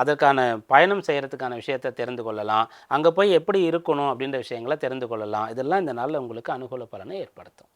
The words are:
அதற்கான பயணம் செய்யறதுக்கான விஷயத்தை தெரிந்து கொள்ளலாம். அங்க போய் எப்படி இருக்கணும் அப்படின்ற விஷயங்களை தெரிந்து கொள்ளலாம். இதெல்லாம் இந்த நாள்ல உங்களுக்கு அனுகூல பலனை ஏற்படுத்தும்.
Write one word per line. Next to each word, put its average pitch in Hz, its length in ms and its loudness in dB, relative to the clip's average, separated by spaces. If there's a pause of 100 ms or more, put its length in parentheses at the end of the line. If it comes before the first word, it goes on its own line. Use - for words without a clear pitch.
அதற்கான 139 440 4 (260)
பயணம் 180 360 6
செய்யறதுக்கான 135 540 -4
விஷயத்தை 131 280 -4 (100)
தெரிந்து 120 280 -6
கொள்ளலாம். 107 420 0 (260)
அங்க 160 220 4
போய் 190 220 6
எப்படி 196 220 0 (100)
இருக்கணும் 156 400 0
அப்படின்ற 135 320 -4
விஷயங்களை 123 420 -6
தெரிந்து 127 260 -4
கொள்ளலாம். 107 420 -4
இதெல்லாம் 151 300 0
இந்த 131 160 -4
நாள்ல 139 240 -4
உங்களுக்கு 113 340 -8
அனுகூல 123 360 -12
பலனை 110 300 -12
ஏற்படுத்தும். - 520 -20